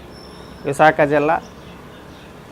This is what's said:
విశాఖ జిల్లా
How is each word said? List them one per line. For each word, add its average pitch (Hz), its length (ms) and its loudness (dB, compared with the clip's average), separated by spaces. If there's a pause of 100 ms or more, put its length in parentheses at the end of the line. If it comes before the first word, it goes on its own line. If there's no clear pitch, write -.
(640)
విశాఖ 151 360 6
జిల్లా 151 400 2 (1120)